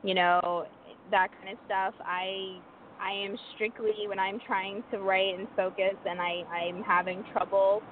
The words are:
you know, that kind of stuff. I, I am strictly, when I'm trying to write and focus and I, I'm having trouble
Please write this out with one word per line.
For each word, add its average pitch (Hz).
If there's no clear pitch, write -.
you 196
know, 175
that 190
kind 190
of 190
stuff. 190
I, 185
I 196
am 202
strictly, 220
when 190
I'm 196
trying 196
to 208
write 190
and 196
focus 190
and 180
I, 175
I'm 175
having 185
trouble 196